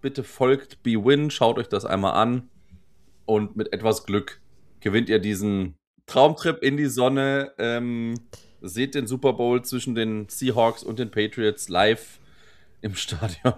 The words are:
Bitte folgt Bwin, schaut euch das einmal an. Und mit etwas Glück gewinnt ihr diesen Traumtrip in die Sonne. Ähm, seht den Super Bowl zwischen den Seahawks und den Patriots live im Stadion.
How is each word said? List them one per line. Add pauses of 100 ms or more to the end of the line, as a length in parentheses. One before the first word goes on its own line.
Bitte
folgt
Bwin,
schaut
euch
das
einmal
an. (760)
Und
mit
etwas
Glück (380)
gewinnt
ihr
diesen (280)
Traumtrip
in
die
Sonne.
Ähm, (480)
seht
den
Super
Bowl
zwischen
den
Seahawks
und
den
Patriots
live (640)
im
Stadion.